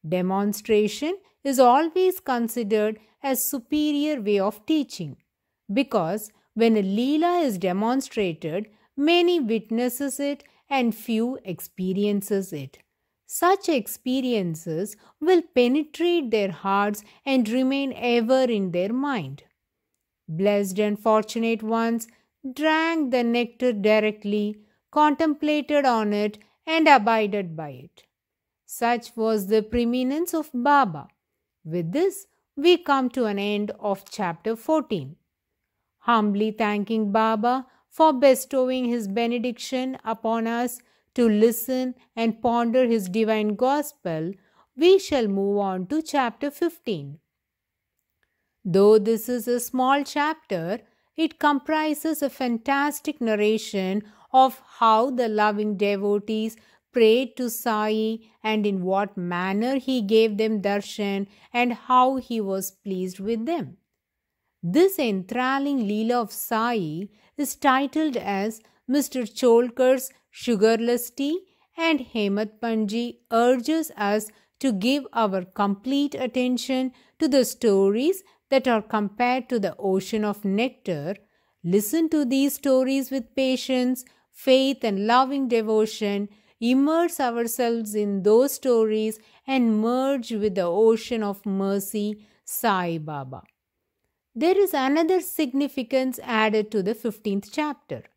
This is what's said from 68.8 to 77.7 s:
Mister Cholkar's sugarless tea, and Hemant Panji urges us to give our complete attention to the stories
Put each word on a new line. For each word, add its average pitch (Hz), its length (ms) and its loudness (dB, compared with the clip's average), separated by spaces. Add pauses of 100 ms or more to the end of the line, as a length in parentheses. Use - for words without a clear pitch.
Mister 254 360 -2
Cholkar's 247 920 2 (180)
sugarless 233 800 0
tea, 302 320 -4 (340)
and 330 240 0
Hemant 214 600 -4
Panji 226 600 -4 (120)
urges 247 640 2
us 214 340 -2 (300)
to 269 120 0
give 254 420 0
our 190 320 -2
complete 214 720 -2
attention 254 760 -2 (280)
to 320 80 0
the 254 180 4
stories 214 800 2 (260)